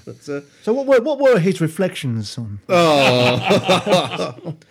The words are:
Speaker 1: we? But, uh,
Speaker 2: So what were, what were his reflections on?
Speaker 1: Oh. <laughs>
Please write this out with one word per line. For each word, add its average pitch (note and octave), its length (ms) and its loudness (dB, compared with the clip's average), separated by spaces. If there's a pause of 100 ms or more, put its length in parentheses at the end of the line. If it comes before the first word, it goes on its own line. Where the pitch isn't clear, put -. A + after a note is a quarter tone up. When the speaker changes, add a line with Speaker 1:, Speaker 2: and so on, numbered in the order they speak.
Speaker 1:
we? A#2+ 80 -16
But, - 160 -18
uh, C#3+ 120 -8 (200)
Speaker 2:
So G#3 100 -2
what C4+ 140 -2
were, C4+ 160 4
what C#4 160 -2
were C4 220 4
his F3+ 220 0
reflections D3 760 -4
on? G#2 220 -12 (100)
Speaker 1:
Oh. D#3 1900 2
<laughs> - 120 -20